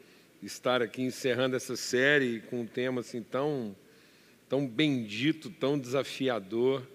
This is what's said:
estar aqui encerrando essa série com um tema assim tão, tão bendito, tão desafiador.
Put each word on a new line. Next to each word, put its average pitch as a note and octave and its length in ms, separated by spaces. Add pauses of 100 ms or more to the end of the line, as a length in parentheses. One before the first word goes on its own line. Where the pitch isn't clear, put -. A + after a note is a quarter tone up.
(400)
estar B2 400
aqui A#2+ 220
encerrando B2+ 540
essa B2 180
série C3 680
com B2 180
um A2+ 60
tema B2+ 340
assim A#2 200
tão, B2+ 540 (760)
tão C#3 160
bendito, B2+ 880
tão C3 260
desafiador. B2 1040 (140)